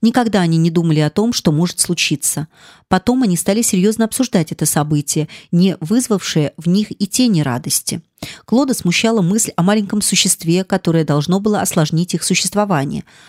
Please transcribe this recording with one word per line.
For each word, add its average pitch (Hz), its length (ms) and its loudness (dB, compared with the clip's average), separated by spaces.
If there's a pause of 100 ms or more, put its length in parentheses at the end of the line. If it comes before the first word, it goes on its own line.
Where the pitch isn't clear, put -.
Никогда 226 400 2
они 165 160 2
не 165 120 4
думали 165 300 2
о 151 80 2
том, 226 240 0
что - 180 0
может 165 300 0
случиться. - 680 -4 (400)
Потом 240 340 2
они 180 160 2
стали 208 240 0
серьезно 214 420 2
обсуждать 220 480 0
это - 140 -4
событие, 151 600 0 (240)
не 175 300 2
вызвавшее 180 800 0
в 165 100 -4
них 208 220 0
и - 160 -4
тени 226 340 2
радости. 131 640 -4 (420)
Клода 262 300 2
смущала 220 480 0
мысль 190 340 0
о 170 60 0
маленьком 202 400 0
существе, 180 600 0
которое 165 440 0
должно 151 340 0
было 208 220 0
осложнить 170 500 0
их 170 100 -4
существование. 165 840 -2 (240)